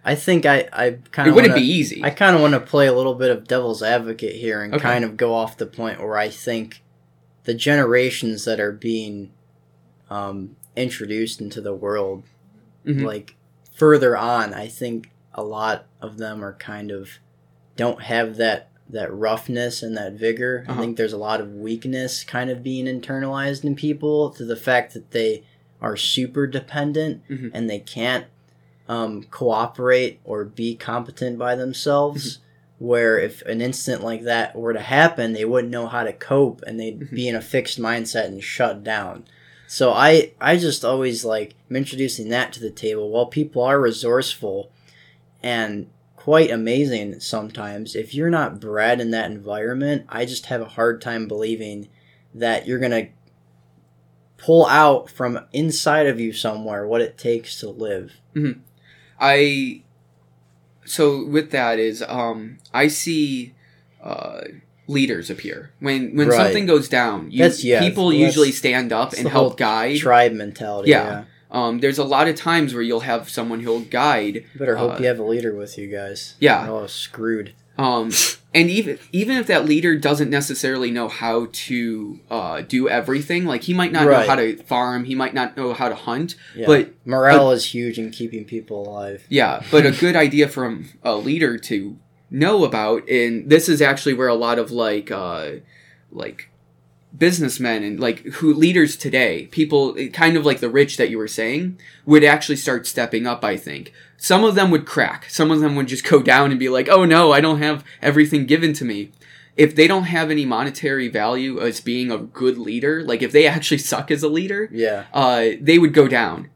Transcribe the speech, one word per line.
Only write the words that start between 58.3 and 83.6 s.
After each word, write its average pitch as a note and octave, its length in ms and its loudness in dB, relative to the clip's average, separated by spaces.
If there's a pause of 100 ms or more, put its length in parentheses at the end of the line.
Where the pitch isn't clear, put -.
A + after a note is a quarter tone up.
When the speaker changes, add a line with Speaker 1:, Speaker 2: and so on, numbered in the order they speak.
Speaker 2:
Mm-hmm. D3 240 -2 (600)
I, C#3 640 2 (1040)
so C#3+ 400 0
with D3+ 260 -2
that A#2+ 280 0
is, A2 280 -2
um, A#2 500 -6 (160)
I C3+ 140 4
see, D3 680 -2 (500)
uh, - 380 -12 (460)
leaders B2+ 420 -2
appear. - 500 -12
When, C3+ 360 -4
when D3 120 4
Speaker 1:
Right. B2 100 6
Speaker 2:
something A2+ 280 2
goes D3+ 240 4
down, G#2+ 420 0
you, B2 120 2
Speaker 1:
That's, - 200 4
yeah, A#2+ 160 4
Speaker 2:
people F3+ 260 0
Speaker 1:
well, E3+ 80 4
Speaker 2:
usually D3+ 340 4
Speaker 1:
that's, C3+ 100 -2
Speaker 2:
stand B2 340 0
up A2+ 200 -2
Speaker 1:
that's - 80 -8
Speaker 2:
and B2 80 -2
Speaker 1:
the - 40 0
Speaker 2:
help C3+ 200 4
Speaker 1:
whole - 60 -14
Speaker 2:
guide. A#2 420 0
Speaker 1:
tribe A#2+ 340 6
mentality, G#2 560 -4
Speaker 2:
Yeah. C3+ 160 6
Speaker 1:
yeah. G#2 180 -8 (280)
Speaker 2:
Um, A#2+ 280 -2
there's C#3 200 0
a C#3+ 60 0
lot C#3 220 2
of D#3 80 0
times D#3 380 0
where A#2+ 80 -4
you'll A#2 200 -2
have A#2+ 280 -4
someone A#2 300 -6
who'll A#2 220 -2
guide, A#2 540 0 (180)
Speaker 1:
You - 60 -18
better B2+ 180 0
hope A#2+ 160 0
Speaker 2:
uh, - 80 -8
Speaker 1:
you B2+ 60 0
have A#2+ 120 0
a A2 40 -6
leader A2+ 300 -2
with G2+ 240 -12
you G2+ 100 -12
guys. G2 520 -12
Speaker 2:
Yeah. A#2+ 300 4
Speaker 1:
Oh, G#2+ 180 -8
screwed. A2 640 -6 (240)
Speaker 2:
Um, A#2+ 340 0 (420)
and E3+ 160 6
even, F#3+ 300 -2 (120)
even G#3+ 260 0
if A#3+ 100 -2
that D#3+ 180 2
leader D#3+ 320 2
doesn't C#3+ 320 0
necessarily C3 600 -2
know A#2 160 -4
how A#2 440 -4
to, A2 680 -6 (100)
uh, F2 320 -6
do B2+ 280 -2
everything, D3 560 -2
like, C3 180 -4